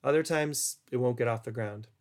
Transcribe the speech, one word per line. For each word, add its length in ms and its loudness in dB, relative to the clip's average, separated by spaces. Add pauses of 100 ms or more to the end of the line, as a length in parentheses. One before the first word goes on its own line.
other 180 4
times 580 -2 (120)
it 60 -2
won't 200 2
get 120 2
off 160 -2
the 60 -6
ground. 360 -6 (140)